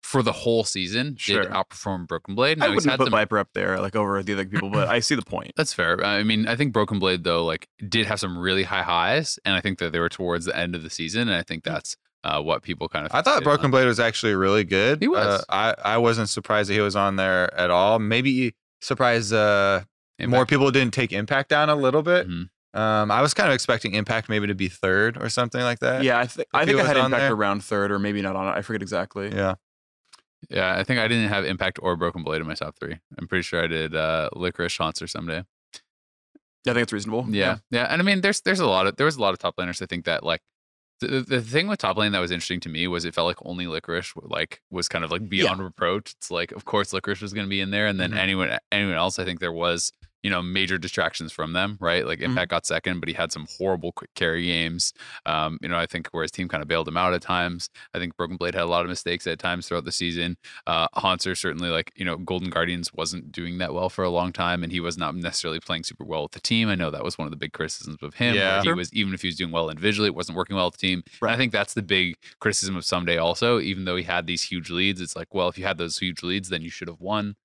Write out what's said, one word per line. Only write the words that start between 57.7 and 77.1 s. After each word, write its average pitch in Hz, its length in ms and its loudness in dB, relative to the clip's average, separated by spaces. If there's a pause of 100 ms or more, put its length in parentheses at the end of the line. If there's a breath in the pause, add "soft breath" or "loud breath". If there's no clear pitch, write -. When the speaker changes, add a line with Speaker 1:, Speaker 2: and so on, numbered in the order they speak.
Speaker 1:
I 92 60 -4
think 87 180 -6
Broken 87 180 -4
Blade 87 200 -4
had 90 80 0
a - 20 0
lot 87 200 2
of 87 40 -6
mistakes 87 380 -6
at 82 100 -4
times 90 300 -4
throughout 87 180 -4
the - 60 -8
season. 87 460 -4 (280 loud breath)
Uh, 82 300 0
Haunter 92 400 0
certainly, 85 340 -4
like, 82 260 -2
you - 100 -10
know, 82 120 -4
Golden 92 320 -6
Guardians 85 420 -2
wasn't 82 400 -8
doing 87 280 -8
that 87 160 -4
well 90 120 -2
for 92 160 -4
a 90 60 2
long 87 240 0
time, 87 300 0
and 82 80 -6
he 90 80 -2
was 82 180 -4
not 80 180 -4
necessarily 85 440 -4
playing 80 240 -6
super - 200 -12
well 78 200 -6
with 73 80 -10
the - 80 -18
team. 113 300 2
I 98 60 2
know 85 140 -2
that 73 140 -6
was - 160 -6
one 78 80 -6
of 76 40 -8
the 76 60 -12
big 73 160 -8
criticisms 78 480 -8
of 73 140 -12
him, 120 180 2
where 101 100 4
Speaker 3:
Yeah. 95 180 4
Speaker 1:
he 95 80 0
Speaker 2:
Sure. 90 60 2
Speaker 1:
was, 90 180 -6
even 98 200 0
if 90 80 -8
he 95 60 -4
was 85 80 -4
doing 85 160 -4
well 82 180 0
individually, 101 380 2
it 87 80 0
wasn't 87 240 -6
working 92 160 -4
well 92 100 2
with 87 140 -4
the 95 80 0
team. 90 180 -2
And - 240 -4
I 117 40 2
Speaker 2:
Right. 117 40 0
Speaker 1:
think 127 140 0
that's 101 240 0
the 107 80 -2
big 92 320 0 (240 loud breath)
criticism 98 360 0
of 85 80 -6
Someday 87 340 0
also, 101 420 2
even 92 260 -4
though 90 100 -2
he 90 80 -2
had 87 220 -2
these 87 160 -4
huge 87 300 -6
leads, 92 300 0
it's 85 140 -10
like, 85 200 -10
well, 90 140 2
if - 100 -10
you 90 60 -6
had 95 120 0
those 82 220 -4
huge 90 240 -6
leads, 92 260 -4
then 82 140 -4
you 85 80 -10
should - 160 -12
have 82 120 -14
won. 104 460 -4